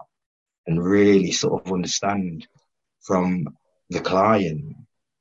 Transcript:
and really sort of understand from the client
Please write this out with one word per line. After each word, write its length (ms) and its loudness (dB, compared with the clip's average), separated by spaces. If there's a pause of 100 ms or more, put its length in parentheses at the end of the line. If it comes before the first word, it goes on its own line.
(680)
and 160 -2
really 480 4
sort 340 -2
of 60 -8
understand 760 -4 (540)
from 460 0 (420)
the 100 -4
client 760 0 (460)